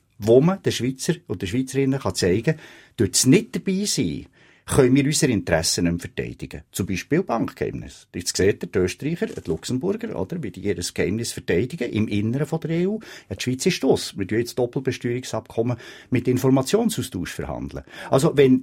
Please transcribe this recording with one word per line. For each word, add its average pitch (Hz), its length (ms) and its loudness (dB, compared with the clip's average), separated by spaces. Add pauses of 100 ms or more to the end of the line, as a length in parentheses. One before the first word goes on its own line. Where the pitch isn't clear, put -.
(180)
wo 113 240 6
man 185 200 2
den 117 120 0
Schweizer 131 400 -2 (140)
und 107 140 -6
den 98 60 -4
Schweizerinnen 131 540 0
kann 95 140 -2
zeigen, 113 400 2 (420)
dort - 300 2
nicht 202 280 6
dabei 190 300 -2
sein, 92 400 -2 (420)
können 131 280 6
wir 135 100 4
unsere 147 260 2
Interessen 87 520 0
nicht 85 80 2
mehr 85 80 -2
verteidigen. 67 640 -10 (100)
Zum 92 160 -4
Beispiel 101 340 -2
Bankgeheimnis. - 920 -6
Jetzt - 200 -6
seht 95 280 2
ihr, 85 40 -6
die 101 120 -2
Österreicher, 147 480 -2
die - 200 -12
Luxemburger, 175 720 -4
oder, 170 220 -6
wie - 80 -8
die 92 120 -14
ihr 101 120 -2
Geheimnis 90 600 -4
verteidigen, - 580 -2
im 110 160 0
Inneren 113 400 -2
von 160 140 -6
der 160 100 -6
E 175 160 0
U. 220 120 -4 (300)
Ja, 101 60 -6
die - 80 -10
Schweiz 127 240 -4
ist 180 160 0
das. - 340 0
Wir 95 100 -4
tun 107 120 0
jetzt 120 180 -4
Doppelbesteuerungsabkommen 123 1200 -4 (320)
mit - 180 0
Informationsaustausch 131 1040 2
verhandeln. 67 520 -8 (260)
Also, 135 280 4
wenn, 131 260 6